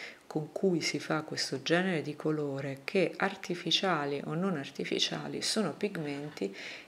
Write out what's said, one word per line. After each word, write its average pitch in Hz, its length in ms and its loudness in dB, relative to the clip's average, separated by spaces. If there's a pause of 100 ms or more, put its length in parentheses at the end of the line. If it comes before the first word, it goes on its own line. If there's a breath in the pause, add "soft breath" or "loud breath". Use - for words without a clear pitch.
(320 loud breath)
con 156 180 -2
cui 175 300 4
si - 180 0
fa 151 220 0
questo 139 420 -4
genere 170 380 4
di 143 160 -6
colore 143 680 0
che, - 340 4
artificiali 165 1040 2
o 151 80 -4
non 175 240 2
artificiali, - 840 -2
sono 185 320 0
pigmenti 160 840 -4 (320 loud breath)